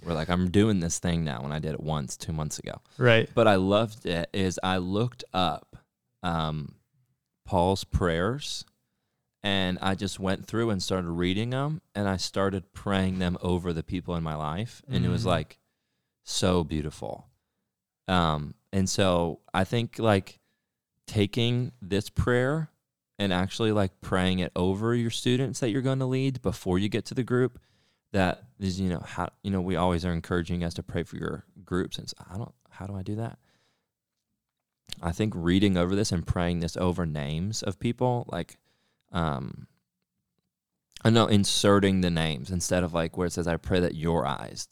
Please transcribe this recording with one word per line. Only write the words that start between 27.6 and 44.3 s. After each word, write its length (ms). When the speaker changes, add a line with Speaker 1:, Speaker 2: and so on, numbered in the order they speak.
Speaker 1:
that 320
is, 200
you 100
know, 160
how, 240
you 80
know, 100
we 160
always 260
are 80
encouraging 540
us 80
to 100
pray 200
for 140
your 280
groups, 360
and 100
so 60
I 80
don't, 160
how 160
do 80
I 80
do 120
that? 220
I 100
think 240
reading 420
over 180
this 160
and 140
praying 340
this 180
over 280
names 580
of 160
people, 520
like, 260
um, 560
I 60
know 180
inserting 760
the 80
names 400
instead 340
of, 100
like, 240
where 100
it 60
says, 140
"I 100
pray 220
that 160
your 300
eyes," 460